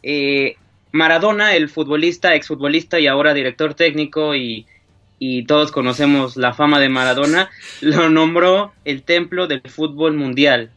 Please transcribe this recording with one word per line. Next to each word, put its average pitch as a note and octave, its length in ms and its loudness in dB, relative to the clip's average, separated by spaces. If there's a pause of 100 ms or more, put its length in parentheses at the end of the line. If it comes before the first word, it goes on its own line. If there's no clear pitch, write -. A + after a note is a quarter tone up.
Eh, C#3 500 -2 (380)
Maradona, F#3 640 2
el D3+ 120 2
futbolista, D#3+ 680 0
exfutbolista D3+ 640 -2
y D3 80 2
ahora C#3+ 260 2
director C#3+ 400 -4
técnico, D3+ 640 -2
y, A#2 300 -8 (520)
y B2+ 260 -6
todos D3 280 0
conocemos C3+ 640 0
la B2 180 -2
fama D3 240 2
de C#3 100 4
Maradona, C3+ 640 0 (160)
<laughs> - 140 -20
lo D#3 280 2
nombró F3 640 2 (120)
el C3+ 180 -8
templo F3 460 -2
del C3+ 140 -6
fútbol D3+ 540 -4
mundial. C3 600 0